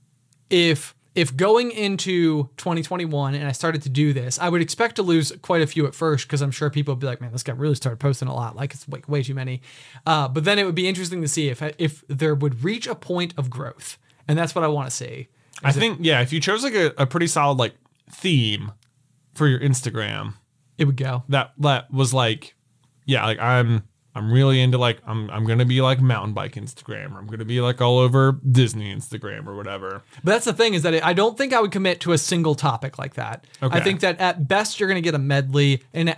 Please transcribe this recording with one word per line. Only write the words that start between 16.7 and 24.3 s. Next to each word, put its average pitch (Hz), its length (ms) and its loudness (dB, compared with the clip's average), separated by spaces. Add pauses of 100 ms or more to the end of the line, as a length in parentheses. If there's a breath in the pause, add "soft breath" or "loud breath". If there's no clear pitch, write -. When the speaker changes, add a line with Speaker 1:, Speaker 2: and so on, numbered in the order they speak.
Speaker 2:
a, 175 240 2
a 139 80 2
pretty 170 200 0
solid, 143 320 2
like, 117 160 -2 (360)
theme 107 640 0 (600)
for 156 120 2
your 131 140 2
Instagram 107 760 -2 (440)
Speaker 1:
It 160 80 2
would 139 100 2
go. 127 320 -4
Speaker 2:
that, 139 300 0
that 143 340 0
was, 131 220 2
like, 120 400 0 (500)
yeah, 120 220 0
like, 110 120 -2
I'm, 117 460 2 (300)
I'm 107 180 -2